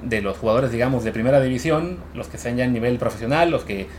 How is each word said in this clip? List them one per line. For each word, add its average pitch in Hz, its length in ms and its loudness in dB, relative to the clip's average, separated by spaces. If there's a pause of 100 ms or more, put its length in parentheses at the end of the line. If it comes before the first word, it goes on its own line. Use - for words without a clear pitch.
de 110 180 0
los 98 160 -2
jugadores, 117 340 2
digamos, 120 320 0
de 110 80 -2
primera 123 300 4
división, 156 560 0 (160)
los 120 140 -10
que - 100 -14
están 120 180 -4
ya 123 100 0
en 123 80 2
nivel 120 260 0
profesional, 120 500 2
los 131 140 0
que 98 240 -6 (120)